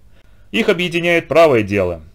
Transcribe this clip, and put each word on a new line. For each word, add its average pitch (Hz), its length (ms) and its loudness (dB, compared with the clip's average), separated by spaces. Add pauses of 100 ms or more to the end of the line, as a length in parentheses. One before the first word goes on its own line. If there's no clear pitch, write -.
(520)
Их 214 180 -2
объединяет 170 580 -2
правое 143 360 4
дело. 92 380 -4 (140)